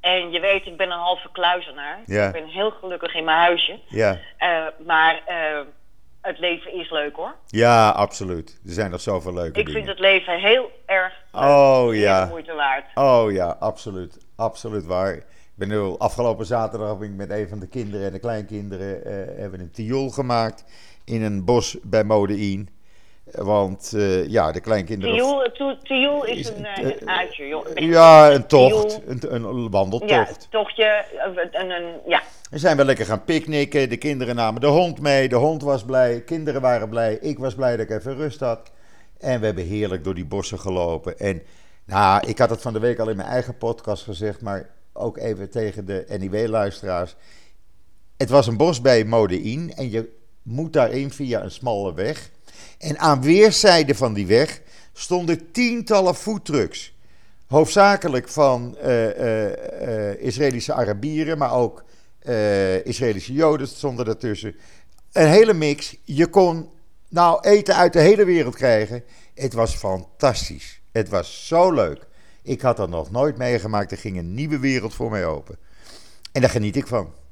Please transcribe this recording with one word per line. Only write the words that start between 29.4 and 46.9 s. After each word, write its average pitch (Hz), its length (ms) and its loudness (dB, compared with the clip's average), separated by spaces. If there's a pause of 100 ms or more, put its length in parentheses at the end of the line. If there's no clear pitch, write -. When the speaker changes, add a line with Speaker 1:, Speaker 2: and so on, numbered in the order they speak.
Speaker 2:
wandeltocht. 98 400 0
Speaker 1:
Ja, 110 180 4
een 156 60 -14 (160)
tochtje, 220 340 -2
eh, 208 460 -2 (220)
een, 185 180 -6
een, 170 360 -10
ja. - 160 0 (300)
Speaker 2:
We 156 60 -10
zijn 156 180 4
wel 139 100 6
lekker 113 200 0
gaan 107 180 -2
picknicken. 147 640 0
De 117 80 -4
kinderen 127 380 -4
namen 117 260 -2
de 139 60 2
hond 151 340 2
mee. 139 280 2
De 120 80 0
hond 151 260 0
was 135 220 -2
blij. 123 360 2
Kinderen 143 400 -6
waren 120 280 0
blij. 113 260 -2
Ik 139 240 -8
was 127 160 -6
blij 123 220 -2
dat 107 140 -4
ik 107 80 -4
even 123 180 -8
rust 147 240 -8
had. 117 320 -6 (460)
En 127 220 -4
we 107 60 -2
hebben 92 180 -4
heerlijk 92 400 -4
door 92 100 -4
die 87 100 -8
bossen 95 340 -6
gelopen. 85 600 -4
En, 95 240 -4 (420)
nou, 98 420 4
ik 110 120 -6
had 120 120 4
het 113 120 -4
van 120 100 -6
de 107 60 -4
week 117 200 0
al 110 100 -2
in 110 80 -4
mijn 95 120 -8
eigen 123 300 -6
podcast 113 460 -6
gezegd, 101 360 -8
maar 98 280 -10 (240)
ook - 260 -8
even 101 320 -6
tegen 107 360 -6
de 95 220 -6
N 98 140 -6
I 95 80 -6
W-luisteraars. 101 840 -4 (1000)